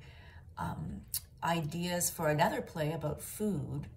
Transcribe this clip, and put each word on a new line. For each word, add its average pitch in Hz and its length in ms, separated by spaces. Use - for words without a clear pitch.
um, - 420
ideas 170 680
for 156 200
another 151 340
play 156 300
about 151 280
food 143 760